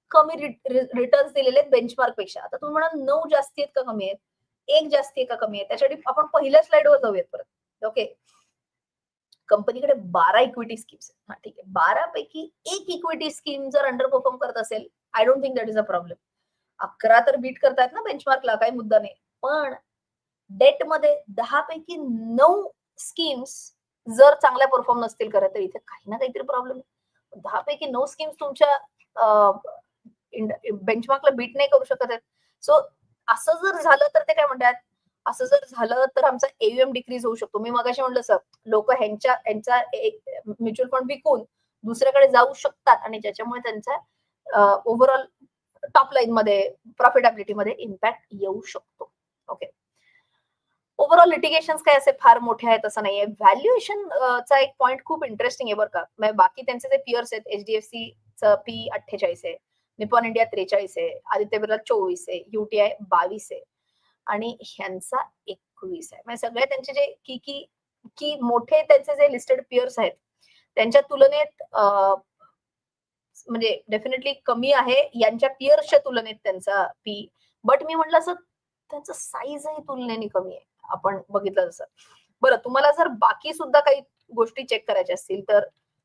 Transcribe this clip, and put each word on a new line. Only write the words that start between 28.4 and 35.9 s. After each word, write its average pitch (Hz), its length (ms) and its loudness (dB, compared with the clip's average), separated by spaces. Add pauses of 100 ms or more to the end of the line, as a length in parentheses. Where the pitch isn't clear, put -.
अ, 214 360 4 (800)
इंड-, 214 420 -8
बेंचमार्कला 233 580 -2
बीट 240 240 -6
नाही 285 140 0
करू 523 140 4
शकत 508 260 -4
आहेत. 466 100 -6 (500)
So - 120 6 (460)
असं - 240 0
जर 339 300 -2
झालं 311 340 4
तर 622 60 4
ते 311 120 0
काय 311 120 2
म्हणतात, 247 280 0 (520)
असं - 200 -6
जर 571 140 6 (100)
झालं 247 360 -2 (100)